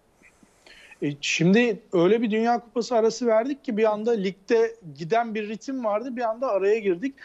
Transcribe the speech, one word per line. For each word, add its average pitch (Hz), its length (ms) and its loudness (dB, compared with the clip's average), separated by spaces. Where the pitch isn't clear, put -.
E, 151 60 -2
şimdi 202 580 2
öyle 196 280 4
bir 226 100 -2
Dünya 233 280 0
Kupası 240 360 -6
arası 220 320 0
verdik 233 360 0
ki 214 140 -4
bir 220 140 4
anda 214 200 -2
ligde 226 640 0
giden 214 380 0
bir 214 140 -6
ritim 247 360 -8
vardı, 220 300 -2
bir 247 60 -6
anda 233 260 -2
araya 202 320 2
girdik. 202 460 -2